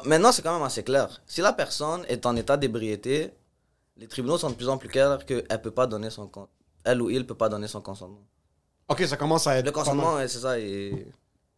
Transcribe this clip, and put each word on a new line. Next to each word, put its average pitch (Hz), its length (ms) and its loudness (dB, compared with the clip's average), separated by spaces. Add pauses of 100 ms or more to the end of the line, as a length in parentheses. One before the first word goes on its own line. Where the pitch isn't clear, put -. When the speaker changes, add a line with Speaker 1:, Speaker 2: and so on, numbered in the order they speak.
Speaker 1:
maintenant, 160 260 8
c'est - 120 2
quand 165 120 -2
même 165 80 -2
assez 120 220 -4
clair. 131 420 2
Si - 140 -8
la 214 120 4
personne 165 560 -2
est 120 160 -2
en 120 120 2
état 117 200 2
d'ébriété, 120 760 -2 (640)
les 113 100 -20
tribunaux 135 320 -2
sont 151 120 -2
de 120 40 -4
plus 123 140 -6
en 135 100 0
plus 120 100 -14
clairs 135 380 2
qu'elle 120 180 -2 (160)
peut 110 120 -8
pas 123 160 2
donner 107 200 -4
son 104 200 -12
con-, 98 180 -18 (380)
elle 123 180 2
ou 101 80 0
il 127 160 0
peut 120 80 -8
pas 110 140 2
donner 107 180 -4
son 104 140 -10
consentement. 98 420 -14 (680)
Speaker 2:
Ok, 147 200 2
ça 139 80 -2
commence 156 320 2
à 135 100 4
être 127 80 2
Speaker 1:
Le 147 60 -2
Speaker 2:
pas 151 80 -2
mal. 143 80 0
Speaker 1:
consentement, 156 260 2
ouais, 135 140 -2
c'est 120 100 -6
ça. 127 180 -2
Et 101 520 -6 (500)